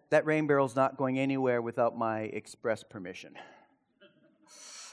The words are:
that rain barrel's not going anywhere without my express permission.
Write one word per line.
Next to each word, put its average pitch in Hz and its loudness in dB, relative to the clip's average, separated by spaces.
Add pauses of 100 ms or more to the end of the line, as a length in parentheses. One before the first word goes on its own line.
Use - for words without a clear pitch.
that 151 4
rain 156 2
barrel's 139 4
not 135 2
going 131 0
anywhere 131 0
without 117 0
my 110 -2
express 107 -6
permission. 90 -14 (1600)